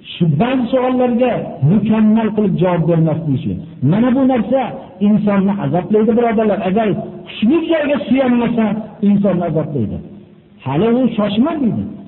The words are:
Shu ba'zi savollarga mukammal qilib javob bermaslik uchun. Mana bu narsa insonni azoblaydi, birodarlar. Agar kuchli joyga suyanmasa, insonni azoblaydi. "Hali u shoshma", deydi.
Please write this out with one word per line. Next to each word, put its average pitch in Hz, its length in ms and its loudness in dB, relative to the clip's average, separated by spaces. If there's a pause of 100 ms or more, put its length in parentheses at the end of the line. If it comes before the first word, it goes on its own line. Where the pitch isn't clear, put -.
Shu - 240 -4
ba'zi 240 360 0
savollarga 247 640 0 (300)
mukammal 214 680 2
qilib 202 280 0
javob 170 280 2
bermaslik 160 480 0
uchun. 104 240 -4 (220)
Mana 202 320 2
bu 269 160 2
narsa 254 340 0 (380)
insonni 202 600 2
azoblaydi, 180 500 0
birodarlar. 220 500 2
Agar 202 260 0 (360)
kuchli 262 400 0
joyga 294 360 0
suyanmasa, 240 680 0 (340)
insonni 196 440 2
azoblaydi. 147 540 -4 (600)
"Hali 147 300 -2
u 240 200 2
shoshma", 214 440 0
deydi. 220 300 -2 (240)